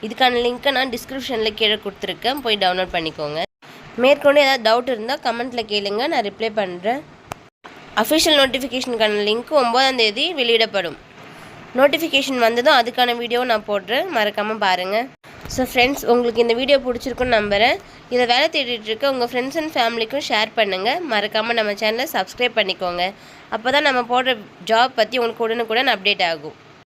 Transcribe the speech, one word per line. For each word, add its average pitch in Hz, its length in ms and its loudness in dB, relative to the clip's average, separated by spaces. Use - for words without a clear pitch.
இதுக்கான 240 400 0
லிங்கை 247 320 -2
நான் 262 180 -2
டிஸ்கிரிப்ஷனில் 240 640 -4
கீழே 214 260 2
கொடுத்துருக்கேன், 202 600 -6
போய் 214 180 0
டவுன்லோட் 185 320 0
பண்ணிக்கோங்க. 156 440 -4
மேற்கொண்டு 285 420 4
ஏதாவது 262 240 0
டவுட் 240 240 2
இருந்தா 226 220 -4
கமெண்ட்ல 240 340 -4
கேளுங்க, 208 320 -2
நான் 233 160 0
ரிப்ளை 220 200 -4
பண்றேன். 190 420 -4
அஃபிஷியல் 311 400 4
நோட்டிஃபிகேஷனுக்கான 247 880 0
லிங்க் 233 320 -2
ஒன்பதாம் 254 400 2
தேதி 220 240 2
வெளியிடப்படும். 214 580 0
நோட்டிஃபிகேஷன் 277 680 2
வந்ததும் 247 340 4
அதுக்கான 240 420 0
வீடியோ 240 280 0
நான் 214 220 0
போடுறேன், 208 360 -2
மறக்காம 208 400 -2
பாருங்க. 185 300 0
So 254 160 0
ஃப்ரெண்ட்ஸ், 262 400 2
உங்களுக்கு 240 320 4
இந்த 233 160 2
வீடியோ 269 260 4
பிடிச்சிருக்குன்னு 247 520 -2
நம்புறேன். 208 400 2
இதை 247 180 4
வேலை 269 240 4
தேடிட்டு 240 340 -4
இருக்க 269 240 0
உங்க 247 200 -2
friends 262 280 -4
and 311 140 -4
ஃபேமிலிக்கும் 233 540 -2
ஷேர் 220 280 0
பண்ணுங்க. 196 320 0
மறக்காம 220 480 0
நம்ம 208 220 0
சேனலை 226 240 0
சப்ஸ்கிரைப் 240 440 -2
பண்ணிக்கோங்க. 180 440 -2
அப்பதான் 254 340 0
நம்ம 247 220 0
போடுற 247 240 2
ஜாப் 247 280 2
பத்தி 233 220 0
உங்களுக்கு 233 260 -2
உடனுக்குடன் 233 480 0
அப்டேட் 190 360 0
ஆகும். 151 260 -10